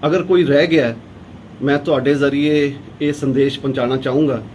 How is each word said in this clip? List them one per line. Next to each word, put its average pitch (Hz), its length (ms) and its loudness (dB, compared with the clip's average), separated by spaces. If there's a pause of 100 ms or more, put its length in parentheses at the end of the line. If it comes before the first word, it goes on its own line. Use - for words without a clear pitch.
ਅਗਰ 170 160 0
ਕੋਈ 180 220 2
ਰਹਿ 143 220 4
ਗਿਆ, 135 280 0 (680)
ਮੈਂ 139 160 2
ਤੁਹਾਡੇ 139 360 0
ਜ਼ਰੀਏ 143 600 0 (260)
ਇਹ 147 120 0
ਸੰਦੇਸ਼ 139 480 0
ਪਹੁੰਚਾਉਣਾ 131 360 -2
ਚਾਹੂੰਗਾ 131 460 0 (120)